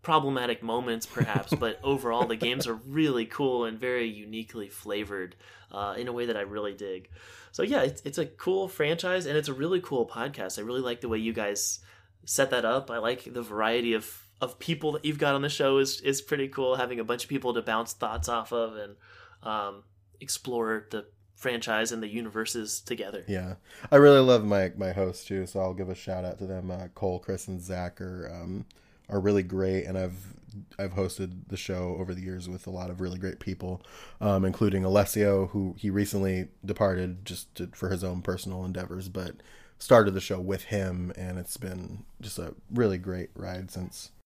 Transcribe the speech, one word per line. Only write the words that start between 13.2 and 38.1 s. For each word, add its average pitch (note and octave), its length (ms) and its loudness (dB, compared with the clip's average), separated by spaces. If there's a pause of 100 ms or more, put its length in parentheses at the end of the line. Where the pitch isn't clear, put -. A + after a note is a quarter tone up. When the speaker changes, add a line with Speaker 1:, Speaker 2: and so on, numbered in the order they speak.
Speaker 1:
the B2 100 -6
variety A2+ 520 2
of, - 320 -6 (160)
of - 160 -6
people D3+ 340 -2
that D3+ 140 -4
you've D3+ 120 -2
got C#3+ 160 4
on C#3 60 2
the C#3+ 80 0
show C#3 300 4
is, C3+ 240 2
is C#3 180 0
pretty C#3 280 -2
cool. C3 280 0
Having B2 240 -2
a A2 40 -4
bunch A#2+ 180 -2
of - 80 -10
people B2+ 240 0
to A2+ 80 0
bounce A2+ 320 -2
thoughts A#2 340 -4
off A#2 240 -2
of A2+ 240 0
and, G2+ 200 -12 (460)
um, G2+ 400 -4 (380)
explore A2+ 680 -4
the G#2+ 160 -8 (300)
franchise A#2 560 0
and A2+ 100 -6
the G#2+ 60 -6
universes A2 720 -4
together. G#2 480 -6
Speaker 2:
Yeah. F#2 280 -4 (340)
I C#3+ 60 10
really C#3+ 240 12
love B2 240 8
my, G2 320 4
my F#2+ 160 -2
hosts F#2 340 -2
too, F#2+ 200 -2
so - 140 -4
I'll F#2 140 0
give F#2 160 -6
a F2+ 40 -6
shout F2+ 300 -6
out F2+ 140 -6
to F#2+ 80 -8
them. F#2 240 -6
Uh, F2+ 240 -8
Cole, F#2 240 -2
Chris, - 300 -6
and F#2 120 -8
Zach F2+ 400 -8
are, F#2 320 -10
um, F2 320 -8 (460)
are G2+ 100 0
really G2+ 220 4
great, F#2+ 420 0
and F#2+ 140 -4
I've, F#2 180 -4 (600)
I've F#2+ 160 -4
hosted F#2 540 -4
the F#2+ 100 -6
show F2+ 400 -4
over F#2 160 -4
the F#2 80 -8
years F2+ 260 -8
with F2+ 180 -10
a F#2 40 -8
lot F2+ 180 -6
of F2+ 140 -6
really F2+ 160 -4
great F#2 220 -6
people, F2+ 420 -6 (400)
um, G2 240 4
including F#2+ 380 4
Alessio, G2 640 4
who F#2+ 280 -2
he G2+ 140 -2
recently F#2+ 580 0 (160)
departed F#2 640 0
just - 300 -12
to, F2+ 180 -6
for F#2 160 -4
his F#2 120 -2
own F2+ 200 -4